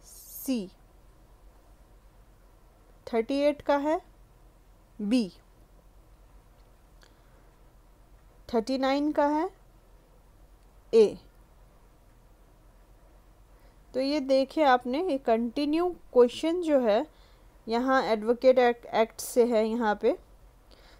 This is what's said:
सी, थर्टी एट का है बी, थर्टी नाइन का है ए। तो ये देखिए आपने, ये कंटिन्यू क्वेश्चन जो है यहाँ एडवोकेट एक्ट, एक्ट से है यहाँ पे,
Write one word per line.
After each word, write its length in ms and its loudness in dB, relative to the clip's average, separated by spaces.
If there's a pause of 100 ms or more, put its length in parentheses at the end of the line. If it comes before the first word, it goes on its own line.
सी, 640 -10 (2500)
थर्टी 260 -2
एट 220 0
का 160 0
है 240 -2 (1000)
बी, 280 0 (3250)
थर्टी 240 -2
नाइन 340 -2
का 160 0
है 220 -2 (1400)
ए। 240 4 (2750)
तो 80 -4
ये 180 -2
देखिए 440 0
आपने, 380 2 (100)
ये 60 -2
कंटिन्यू 720 -2 (240)
क्वेश्चन 480 2
जो 180 2
है 260 0 (640)
यहाँ 360 0
एडवोकेट 560 2
एक्ट, 260 2
एक्ट 360 -2
से 240 0
है 220 2
यहाँ 340 -2
पे, 160 0 (840)